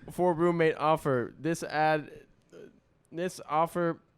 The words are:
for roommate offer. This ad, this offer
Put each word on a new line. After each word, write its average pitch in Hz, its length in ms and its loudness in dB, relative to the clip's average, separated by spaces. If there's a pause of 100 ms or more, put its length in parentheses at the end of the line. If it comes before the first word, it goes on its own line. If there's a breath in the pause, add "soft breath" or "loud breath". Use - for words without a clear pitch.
for 175 240 2
roommate 165 440 2
offer. 147 600 0
This 160 240 -2
ad, 156 460 0 (1000)
this 175 280 -6 (100)
offer 165 500 0 (180)